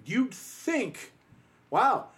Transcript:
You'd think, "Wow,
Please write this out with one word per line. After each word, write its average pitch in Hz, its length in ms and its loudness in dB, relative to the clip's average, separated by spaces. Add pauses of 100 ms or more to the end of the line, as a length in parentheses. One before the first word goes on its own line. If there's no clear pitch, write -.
You'd 254 260 0
think, - 800 -4 (580)
"Wow, 196 360 4 (120)